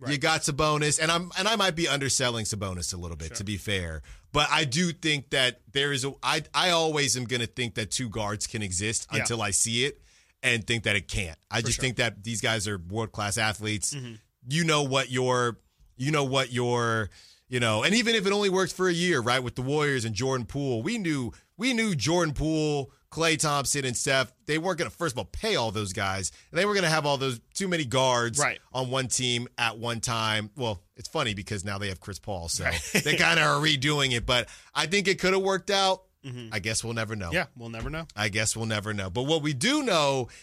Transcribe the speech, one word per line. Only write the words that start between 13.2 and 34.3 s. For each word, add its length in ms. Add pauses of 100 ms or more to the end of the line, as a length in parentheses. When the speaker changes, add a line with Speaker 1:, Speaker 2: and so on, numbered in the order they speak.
Speaker 2:
athletes. 560
Speaker 1:
Mm-hmm. 200 (340)
Speaker 2:
You 160
know 180
what 280
your, 480 (380)
you 140
know 140
what 280
your, 580 (380)
you 120
know, 240
and 100
even 200
if 120
it 60
only 180
works 220
for 160
a 40
year, 280
right, 220
with 120
the 80
Warriors 420
and 100
Jordan 320
Poole, 360
we 160
knew, 340 (240)
we 160
knew 220
Jordan 400
Poole, 580 (180)
Klay 280
Thompson, 480
and 100
Steph, 360 (140)
they 120
weren't 200
gonna, 120
first 240
of 40
all, 60
pay 320
all 160
those 220
guys, 360 (200)
and 80
they 80
were 80
gonna 160
have 140
all 120
those, 240 (140)
too 120
many 180
guards 540
Speaker 1:
Right. 200 (140)
Speaker 2:
on 180
one 180
team 400 (100)
at 200
one 220
time. 560
Well, 260 (140)
it's 120
funny 260
because 300
now 140
they 100
have 120
Chris 180
Paul, 300
so 160
Speaker 1:
Right. 240
<laughs> 40
Speaker 2:
they 240
kinda 260
are 180
redoing 520
it, 120
but 240 (260)